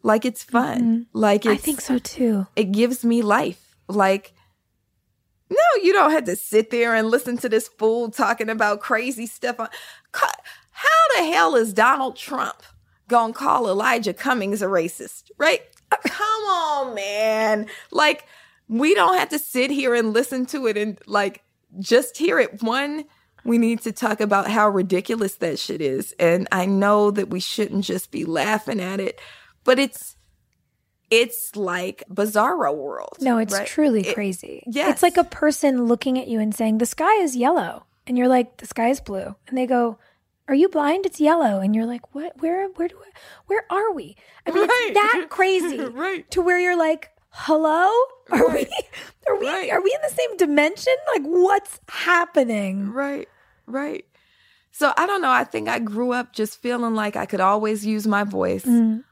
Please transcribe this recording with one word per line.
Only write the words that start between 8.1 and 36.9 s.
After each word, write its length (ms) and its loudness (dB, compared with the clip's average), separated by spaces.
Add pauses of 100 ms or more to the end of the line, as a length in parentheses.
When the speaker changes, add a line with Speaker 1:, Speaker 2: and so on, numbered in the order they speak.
Speaker 1:
about 320 0
crazy 460 -4
stuff. 320 -8
On, 100 -8 (420)
ca-, 160 0 (440)
how 160 -2 (280)
the 160 2
hell 240 4
is 160 2
Donald 460 2
Trump 460 -10 (440)
gonna 260 2
call 360 0
Elijah 440 0
Cummings 480 -2
a 40 -2
racist, 720 -4
right? 240 2 (440)
Come 400 -4
on, 500 -2
man. 720 0 (240)
Like, 340 2 (420)
we 280 2
don't 220 4
have 120 0
to 100 -4
sit 320 -2
here 240 0
and 160 0
listen 360 -2
to 200 -4
it 80 0
and, 300 -6
like, 380 -2 (360)
just 380 2
hear 220 0
it. 220 0
One, 440 -4 (400)
we 120 2
need 260 0
to 80 -4
talk 280 -4
about 300 0
how 200 4
ridiculous 680 -2
that 240 -4
shit 220 -6
is. 380 -4
And 320 2
I 140 0
know 460 4
that 180 -4
we 100 -4
shouldn't 460 -4
just 260 -6
be 140 -6
laughing 540 -2
at 200 -6
it, 200 -6 (460)
but 140 4
it's, 360 -4 (920)
it's 460 0
like 560 -6
bizarro 640 0
world, 460 -10
Speaker 2:
No, 160 2
it's 160 -2
Speaker 1:
right? 140 -4
Speaker 2:
truly 400 2
Speaker 1:
It, 80 -2
Speaker 2:
crazy. 500 -8
Speaker 1:
yes. 280 -2
Speaker 2:
It's 100 2
like 140 4
a 60 4
person 600 0
looking 320 0
at 100 -6
you 120 -2
and 160 -2
saying, 240 0
"The 80 2
sky 340 2